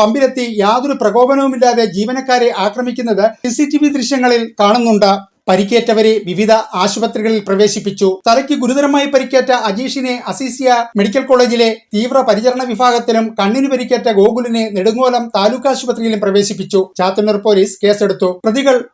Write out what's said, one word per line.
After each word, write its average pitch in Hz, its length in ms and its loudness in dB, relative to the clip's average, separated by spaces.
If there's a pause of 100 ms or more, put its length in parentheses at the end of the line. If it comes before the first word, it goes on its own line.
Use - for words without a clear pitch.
പമ്പിലെത്തി 254 460 0 (180)
യാതൊരു 247 360 0
പ്രകോപനവുമില്ലാതെ 247 880 2 (100)
ജീവനക്കാരെ 247 540 0 (160)
ആക്രമിക്കുന്നത് 226 580 -2 (180)
സി 247 140 -2
സി 294 160 0
ടി 294 80 2
വി 294 160 2
ദൃശ്യങ്ങളിൽ 247 460 0 (180)
കാണുന്നുണ്ട്. 208 500 4 (380)
പരിക്കേറ്റവരെ 220 640 2 (140)
വിവിധ 190 260 0 (300)
ആശുപത്രികളിൽ 220 640 -2
പ്രവേശിപ്പിച്ചു. 196 600 0 (200)
തലയ്ക്ക് 269 340 2
ഗുരുതരമായി 277 520 0
പരിക്കേറ്റ 262 380 0 (180)
അജീഷിനെ 254 440 -4 (180)
അസീസിയ 254 380 -4 (280)
മെഡിക്കൽ 202 320 0
കോളേജിലെ 240 400 4 (240)
തീവ്ര 240 240 0 (100)
പരിചരണ 247 440 0
വിഭാഗത്തിലും 233 540 0 (140)
കണ്ണിന് 247 320 0
പരിക്കേറ്റ 247 360 -2 (120)
ഗോകുലിനെ 226 440 2 (120)
നെടുങ്ങോലം 233 500 0 (100)
താലൂക്ക് 233 360 0
ആശുപത്രിയിലും 226 540 -4
പ്രവേശിപ്പിച്ചു. 196 560 -2 (180)
ചാത്തന്നൂർ 208 380 0 (100)
പോലീസ് 208 360 2
കേസെടുത്തു. 202 460 0 (160)
പ്രതികൾ 254 320 2 (160)